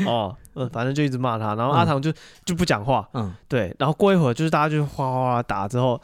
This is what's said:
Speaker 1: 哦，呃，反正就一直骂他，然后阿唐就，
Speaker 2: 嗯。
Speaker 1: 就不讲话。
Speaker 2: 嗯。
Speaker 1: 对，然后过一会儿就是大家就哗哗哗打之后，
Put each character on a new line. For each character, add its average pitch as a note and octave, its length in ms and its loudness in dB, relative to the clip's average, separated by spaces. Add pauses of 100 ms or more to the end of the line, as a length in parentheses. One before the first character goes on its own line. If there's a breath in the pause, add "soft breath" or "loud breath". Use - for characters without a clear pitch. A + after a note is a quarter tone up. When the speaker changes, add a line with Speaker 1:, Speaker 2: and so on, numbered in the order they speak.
Speaker 1:
哦， A2+ 300 -2 (180)
呃， C3 160 -4
反 A#2+ 160 -4
正 C3+ 80 -2
就 D3 100 0
一 D3 60 2
直 B2+ 80 -2
骂 B2 200 -2
他， G#2+ 180 -2
然 A2+ 100 0
后 C3+ 60 2
阿 E3 140 4
唐 D3 160 0
就， D#3 100 0
Speaker 2:
嗯。 - 40 -8 (300 loud breath)
Speaker 1:
就 F3+ 80 -4
不 F3 120 0
讲 A#2 180 0
话。 B2 300 0
Speaker 2:
嗯。 G#2 200 -4 (140)
Speaker 1:
对， G2+ 320 -2
然 C3 80 2
后 D#3 60 2
过 G3 200 4
一 - 20 6
会 D#3+ 140 4
儿 A#2+ 40 0
就 D3+ 100 -2
是 D#3+ 80 0
大 D#3+ 100 2
家 D#3 80 2
就 D3+ 160 0
哗 C#3 260 -4
哗 B2+ 220 0
哗 A#2+ 100 0
打 G2+ 240 -4
之 B2 100 -4
后， B2 260 2